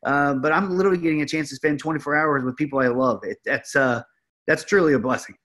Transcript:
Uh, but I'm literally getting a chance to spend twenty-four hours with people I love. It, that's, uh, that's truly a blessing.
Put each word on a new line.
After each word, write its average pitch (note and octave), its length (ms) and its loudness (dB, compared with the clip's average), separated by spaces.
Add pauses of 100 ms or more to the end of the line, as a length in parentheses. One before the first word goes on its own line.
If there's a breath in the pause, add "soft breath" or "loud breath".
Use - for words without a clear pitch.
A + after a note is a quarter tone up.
Uh, C#3+ 300 2
but C#3 180 0
I'm F#3 240 0
literally F#3 220 2
getting D#3+ 240 0
a C#3+ 40 -2
chance D#3 220 -4
to C#3 80 -12
spend D3+ 220 -2
twenty-four D3+ 360 -4
hours D3+ 300 0
with B2+ 120 -4
people C#3 220 -2
I C3 100 2
love. B2 360 0
It, G#2 200 -8
that's, - 300 -4
uh, B2 280 2 (440)
that's D#3 160 0
truly F3 300 4
a C3 60 4
blessing. A#2 360 -4 (100)